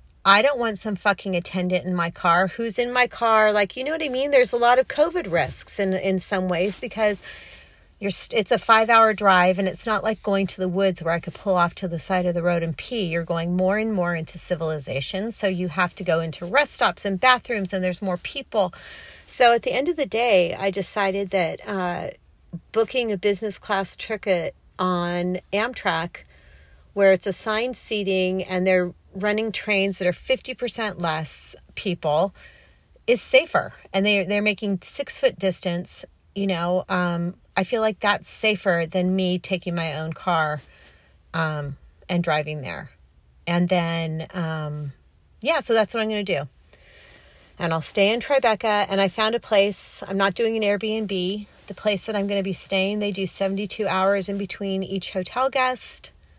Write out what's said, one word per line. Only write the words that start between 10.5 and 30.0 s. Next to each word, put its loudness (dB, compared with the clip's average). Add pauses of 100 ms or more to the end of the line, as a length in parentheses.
the -2
woods 0
where 0
I -2
could -10
pull -2
off 2
to -6
the -4
side 0
of 0
the -2
road 2
and -4
pee. -4
You're -2
going -2
more 2
and -2
more 0
into -6
civilization, -4
so -4
you -2
have -2
to -10
go 2
into -6
rest 0
stops -2
and -2
bathrooms, 2
and -2
there's -4
more -2
people. -2 (520)
So 6
at 0
the -2
end 0
of 0
the 0
day, 2
I -2
decided -2
that, -2
uh, -4 (600)
booking 0
a -2
business -2
class -4
ticket -2 (240)
on -2 (120)
Amtrak, -2 (680)
where 6
it's 2
assigned -2
seating 0
and 0
they're 2 (220)
running -2
trains 0
that 0